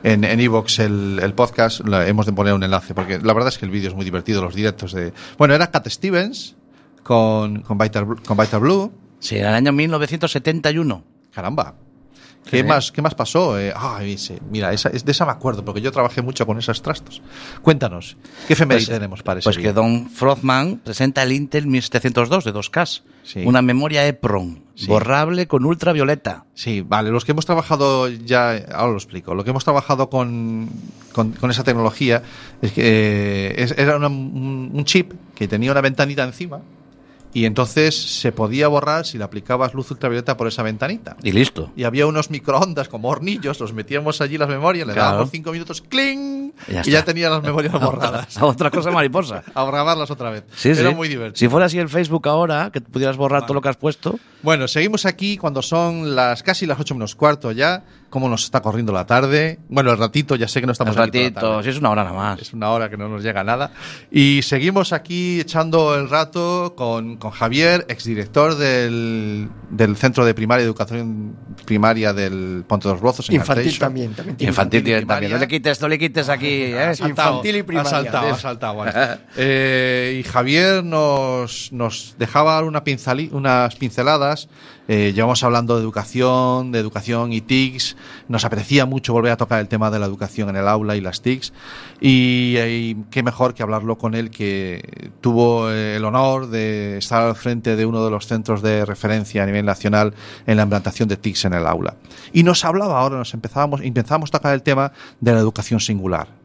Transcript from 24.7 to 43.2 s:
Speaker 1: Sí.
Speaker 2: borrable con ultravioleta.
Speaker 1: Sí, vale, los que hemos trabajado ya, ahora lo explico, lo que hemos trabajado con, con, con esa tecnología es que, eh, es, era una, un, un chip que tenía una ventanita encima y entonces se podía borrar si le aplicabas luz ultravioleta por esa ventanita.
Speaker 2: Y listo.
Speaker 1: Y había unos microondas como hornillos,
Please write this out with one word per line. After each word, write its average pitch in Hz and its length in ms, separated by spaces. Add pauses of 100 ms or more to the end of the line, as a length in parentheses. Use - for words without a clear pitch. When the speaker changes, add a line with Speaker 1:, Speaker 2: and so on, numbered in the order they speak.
Speaker 1:
Sí. - 140
Speaker 2:
borrable 143 600
con 131 180
ultravioleta. 147 800 (100)
Speaker 1:
Sí, 104 260
vale, 107 300
los 117 140
que 151 80
hemos 156 120
trabajado 139 640
ya, 120 440 (200)
ahora 117 200
lo 101 40
explico, 87 380
lo 98 80
que 120 80
hemos 131 120
trabajado 135 460
con, 117 580 (440)
con, 113 220
con 127 180
esa 123 120
tecnología 117 600 (400)
es 104 80
que, 110 100 (720)
eh, - 20 (100)
es, 123 140
era 147 200
una, 147 100
un, 131 640
un 143 120
chip - 280 (220)
que 104 120
tenía 110 240
una 139 100
ventanita 139 420
encima 143 360 (760)
y 117 120
entonces 127 500 (240)
se 120 140
podía 120 340
borrar 147 380
si - 120
le 107 60
aplicabas 123 500
luz 131 160
ultravioleta 123 460
por 117 120
esa 113 160
ventanita. 131 600
Speaker 2:
Y 104 80
listo. 95 460
Speaker 1:
Y 123 80
había 131 200
unos 151 240
microondas 147 600
como 113 180
hornillos, 160 540